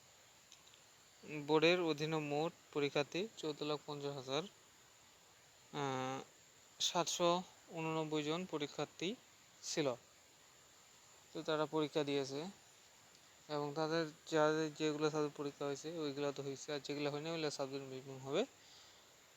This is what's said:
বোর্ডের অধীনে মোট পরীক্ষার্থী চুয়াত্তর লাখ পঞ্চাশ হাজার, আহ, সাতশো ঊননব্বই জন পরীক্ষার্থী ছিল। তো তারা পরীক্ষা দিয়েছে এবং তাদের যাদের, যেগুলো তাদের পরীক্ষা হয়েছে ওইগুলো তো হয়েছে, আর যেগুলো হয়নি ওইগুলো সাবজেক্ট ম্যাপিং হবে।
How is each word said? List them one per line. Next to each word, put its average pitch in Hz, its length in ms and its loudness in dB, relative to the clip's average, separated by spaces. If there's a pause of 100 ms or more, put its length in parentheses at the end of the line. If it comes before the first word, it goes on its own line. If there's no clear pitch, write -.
(1500)
বোর্ডের 160 340 6
অধীনে 156 360 2
মোট 151 360 0 (200)
পরীক্ষার্থী 147 640 0
চুয়াত্তর 151 300 -4
লাখ 151 200 -2
পঞ্চাশ 143 280 -6
হাজার, 135 280 -2 (1300)
আহ, 135 500 -2 (580)
সাতশো 175 640 2 (260)
ঊননব্বই 160 540 0
জন 160 220 0
পরীক্ষার্থী 156 680 -4 (480)
ছিল। 139 320 0 (1400)
তো 165 100 -8
তারা 151 240 2
পরীক্ষা 151 380 2
দিয়েছে 143 460 0 (960)
এবং 147 260 -2
তাদের 160 320 2 (240)
যাদের, 156 440 4
যেগুলো 151 360 2
তাদের 151 200 0
পরীক্ষা 143 340 -4
হয়েছে 143 340 -4
ওইগুলো 143 340 0
তো 139 100 -6
হয়েছে, 139 300 -6
আর 143 80 -2
যেগুলো 147 300 -2
হয়নি 147 200 -4
ওইগুলো 160 200 0
সাবজেক্ট 135 360 -4
ম্যাপিং 131 320 -10
হবে। 143 280 0 (920)